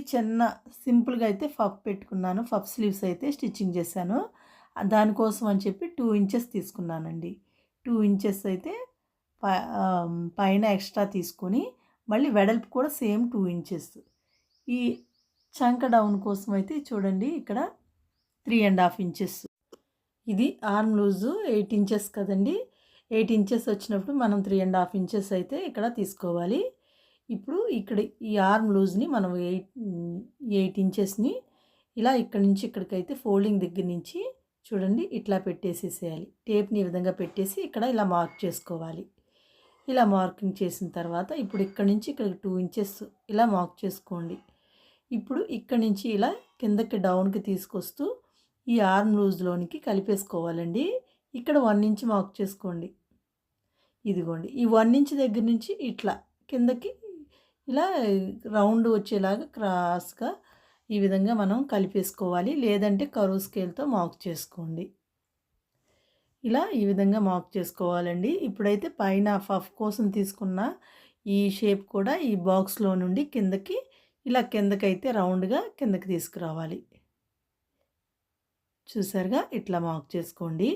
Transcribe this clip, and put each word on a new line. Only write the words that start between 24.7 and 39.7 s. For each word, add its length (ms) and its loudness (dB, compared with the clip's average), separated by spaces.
హాఫ్ 180 0
ఇంచెస్ 360 -2
అయితే 320 -2
ఇక్కడ 300 -4
తీసుకోవాలి. 680 -2
ఇప్పుడు 300 -6
ఇక్కడ 280 -2
ఈ 100 -4
ఆర్మ్ 280 4
లూజ్ని 380 2
మనం 220 0
ఎయిట్, 280 -4
ఎయిట్ 260 2
ఇంచెస్ని 520 2
ఇలా 180 4
ఇక్కడి 300 0
నుంచి 220 4
ఇక్కడికైతే 480 -6
ఫోల్డింగ్ 460 2
దగ్గర 240 -2
నుంచి 340 -6
చూడండి 480 0
ఇట్లా 260 -2
పెట్టేసేసేయాలి. 880 -6
టేప్ని 380 0
ఈ 40 2
విధంగా 280 -2
పెట్టేసి 480 -4
ఇక్కడ 240 -4
ఇలా 200 2
మార్క్ 340 0
చేసుకోవాలి. 680 -8